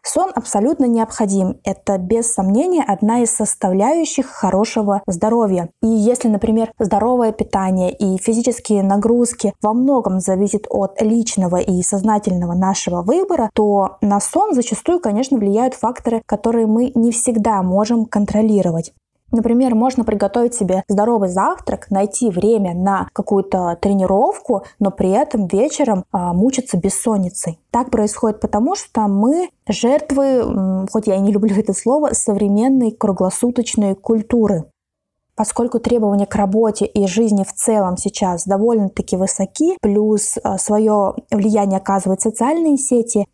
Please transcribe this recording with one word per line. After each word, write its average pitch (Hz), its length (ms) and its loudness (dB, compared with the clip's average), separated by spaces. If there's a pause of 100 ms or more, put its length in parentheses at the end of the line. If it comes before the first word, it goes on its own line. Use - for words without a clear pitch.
Сон 370 300 -2
абсолютно 247 480 -2
необходим. 214 800 0
Это, 196 340 -4
без 226 360 -2
сомнения, 269 520 0
одна 214 360 0
из 226 120 0
составляющих 226 920 0
хорошего 202 800 -2
здоровья. 190 640 0 (120)
И 226 60 0
если, 226 400 2
например, 220 500 0
здоровое 220 540 2
питание 190 580 0
и 190 280 -2
физические 226 680 0
нагрузки 214 800 2
во 196 100 0
многом 240 480 2
зависят 196 500 0
от 196 320 -2
личного 214 540 0
и 180 280 0
сознательного 190 720 0
нашего 180 480 -2
выбора, 302 520 0
то 202 480 2
на 202 180 2
сон 392 340 0
зачастую, 262 460 0
конечно, 247 380 0
влияют 214 360 0
факторы, 226 520 -4
которые 233 420 0
мы 233 280 2
не 233 180 2
всегда 220 500 0
можем 214 420 2
контролировать. 208 880 0 (440)
Например, 240 380 2
можно 247 300 2
приготовить 233 500 0
себе 185 340 0
здоровый 208 400 2
завтрак, 196 600 -4
найти 202 400 0
время 185 460 0
на 185 380 0
какую-то 190 680 -2
тренировку, 202 800 0 (160)
но 196 140 0
при 190 180 -2
этом 220 380 0
вечером, 226 640 0
а, 175 220 -2
мучиться 247 440 0
бессонницей. 185 840 -2 (120)
Так 247 180 -2
происходит 214 500 -2
потому, 233 360 0
что - 320 -2
мы 247 420 2 (180)
жертвы, 277 560 0
м, 190 640 0
хоть 214 200 -2
я 196 80 2
и 196 40 0
не 202 120 2
люблю 202 260 2
это 214 160 0
слово, 277 400 0
современной 214 800 2
круглосуточной 208 1040 -2
культуры. 214 720 0 (680)
Поскольку 233 440 -2
требования 208 480 0
к - 80 -10
работе 208 500 0
и 202 220 0
жизни 202 360 2
в - 100 -8
целом 196 440 0
сейчас 180 480 -4
довольно-таки 196 720 0
высоки, 247 640 -2
плюс, 214 600 0
а, 196 160 -2
своё 208 560 2 (160)
влияние 202 460 2
оказывают 190 440 -2
социальные 285 560 0
сети, 226 560 0